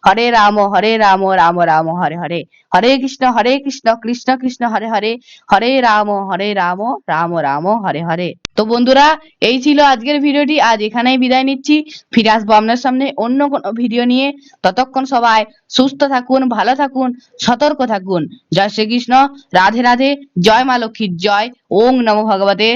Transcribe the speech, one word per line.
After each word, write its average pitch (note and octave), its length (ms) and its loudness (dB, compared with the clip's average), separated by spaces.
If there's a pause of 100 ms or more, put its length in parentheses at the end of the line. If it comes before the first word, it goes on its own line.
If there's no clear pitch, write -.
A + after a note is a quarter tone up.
হরে G#3+ 280 2
রাম, G#3 240 2 (120)
হরে G#3 300 2
রাম, G3 240 2 (100)
রাম F3 280 2
রাম, D#3+ 360 2
হরে E3+ 220 -4
হরে। E3+ 220 -6 (320)
হরে G#3+ 260 2
কৃষ্ণ, C4 340 -6
হরে A#3+ 280 0
কৃষ্ণ, C4+ 360 -6
কৃষ্ণ A#3+ 420 -6
কৃষ্ণ, B3+ 280 -6
হরে A3 240 -4
হরে, G#3+ 220 -2 (380)
হরে G#3+ 220 2 (100)
রাম, G#3+ 260 2 (180)
হরে F#3+ 280 -4
রাম, F#3 260 -2 (280)
রাম E3+ 240 -2 (100)
রাম, C#3+ 240 -4 (160)
হরে D#3+ 220 -4
হরে।" E3+ 260 -4 (280)
তো G#3 80 0
বন্ধুরা, B3 420 4 (340)
এই A#3+ 200 0
ছিল C#4+ 200 2
আজকের C#4 400 2
ভিডিওটি। D4 400 0
আজ A3+ 200 2
এখানেই A#3+ 360 -2
বিদায় B3+ 320 0
নিচ্ছি, C#4 260 0 (360)
ফিরে A3 180 2
আসবো A3 240 0
আপনার A3 300 2
সামনে C4 220 -2 (120)
অন্য B3 220 -2 (100)
কোনো - 220 -4
ভিডিও A#3+ 340 -2
নিয়ে। B3+ 220 0 (340)
ততক্ষণ C4 440 -2
সবাই A#3 340 2 (300)
সুস্থ C4+ 340 0
থাকুন, C4+ 460 0
ভালো A3 260 0
থাকুন, C4+ 320 -4 (340)
সতর্ক D4 440 0
থাকুন। F#3+ 360 -4 (320)
জয় G3 200 0
শ্রীকৃষ্ণ, A#3 400 -2 (400)
রাধে G3+ 280 2
রাধে, B3 280 2 (300)
জয় A3 280 2
মা B3+ 100 0
লক্ষ্মীর A3 400 -6
জয়। G#3 300 -2 (240)
ওং A3+ 200 4 (120)
নমো G#3+ 200 0
ভগবতে G3 520 0